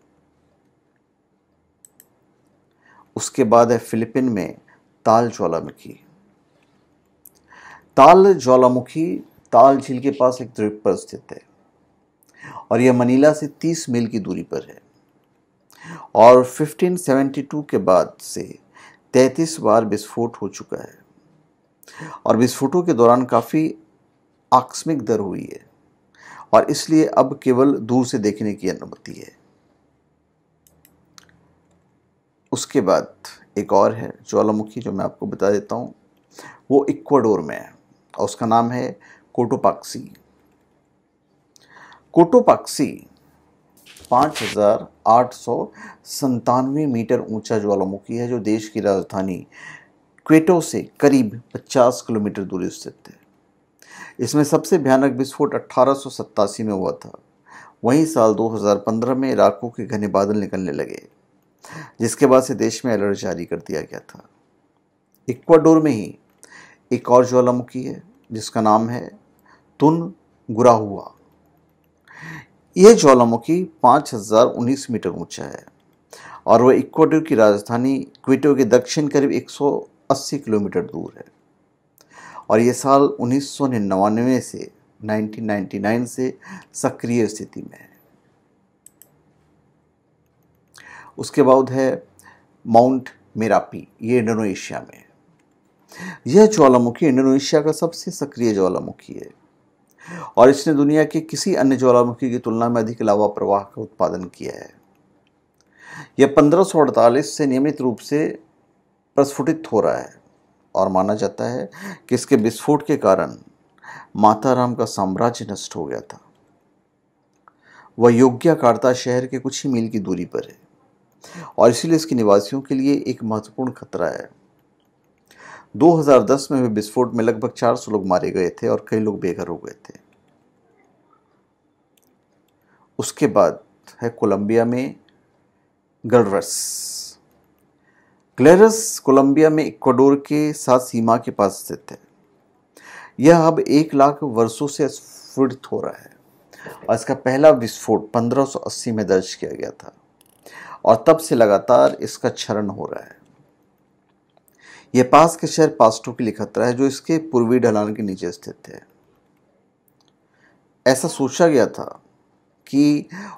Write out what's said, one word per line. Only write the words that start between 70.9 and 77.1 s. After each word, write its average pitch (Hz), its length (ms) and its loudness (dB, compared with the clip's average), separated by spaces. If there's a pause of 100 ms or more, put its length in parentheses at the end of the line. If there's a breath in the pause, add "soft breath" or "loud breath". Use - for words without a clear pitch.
यह 208 180 10
ज्वालामुखी 135 680 4 (200)
पाँच 135 320 4
हज़ार 110 320 2
उन्नीस 127 440 -4
मीटर 104 200 -4
ऊंचा 82 340 -12
है 69 200 -18 (800 loud breath)
और 113 160 6
वह 127 120 6
इक्वाडोर 156 480 2